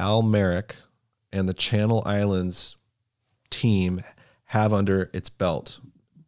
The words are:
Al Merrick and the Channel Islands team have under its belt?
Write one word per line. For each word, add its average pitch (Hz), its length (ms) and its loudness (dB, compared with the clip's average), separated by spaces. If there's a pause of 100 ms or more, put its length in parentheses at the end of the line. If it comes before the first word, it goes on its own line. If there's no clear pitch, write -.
Al 107 200 2
Merrick 104 540 0 (560)
and 95 160 -2
the 92 60 -2
Channel 107 520 0
Islands 95 680 -2 (760)
team 92 520 2 (460)
have 107 260 2
under 98 400 2
its - 160 -10
belt? - 500 -6 (480)